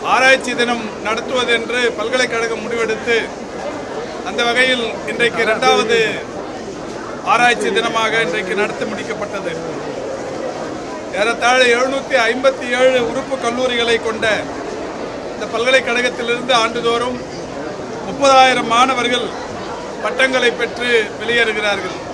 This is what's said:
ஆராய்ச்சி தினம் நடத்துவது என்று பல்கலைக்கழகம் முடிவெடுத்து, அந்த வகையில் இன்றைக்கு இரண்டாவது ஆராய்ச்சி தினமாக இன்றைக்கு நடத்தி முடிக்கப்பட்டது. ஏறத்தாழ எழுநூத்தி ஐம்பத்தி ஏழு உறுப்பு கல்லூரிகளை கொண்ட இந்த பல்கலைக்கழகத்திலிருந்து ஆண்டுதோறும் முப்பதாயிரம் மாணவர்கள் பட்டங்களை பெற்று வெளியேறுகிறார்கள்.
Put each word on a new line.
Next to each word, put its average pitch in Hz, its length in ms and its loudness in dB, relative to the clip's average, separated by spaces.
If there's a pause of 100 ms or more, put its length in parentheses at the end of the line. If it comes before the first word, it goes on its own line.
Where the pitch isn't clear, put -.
ஆராய்ச்சி 254 500 4
தினம் 233 300 0 (180)
நடத்துவது 240 500 -2
என்று 233 440 0
பல்கலைக்கழகம் 226 600 0
முடிவெடுத்து, 220 720 -2 (960)
அந்த 240 180 -2
வகையில் 240 480 2 (160)
இன்றைக்கு 233 340 0
இரண்டாவது 233 680 4 (1160)
ஆராய்ச்சி 233 440 4
தினமாக 226 520 0
இன்றைக்கு 214 340 -2
நடத்தி 214 300 -2
முடிக்கப்பட்டது. 202 720 -6 (1600)
ஏறத்தாழ 233 460 4
எழுநூத்தி 262 500 2
ஐம்பத்தி 247 680 2
ஏழு 254 300 4
உறுப்பு 269 260 -4
கல்லூரிகளை 240 680 0
கொண்ட 220 260 -2 (1040)
இந்த 214 120 -6
பல்கலைக்கழகத்திலிருந்து 247 1040 0
ஆண்டுதோறும் 233 680 0 (840)
முப்பதாயிரம் 262 600 6
மாணவர்கள் 240 600 2 (760)
பட்டங்களை 254 480 2
பெற்று 233 600 0 (100)
வெளியேறுகிறார்கள். 214 920 0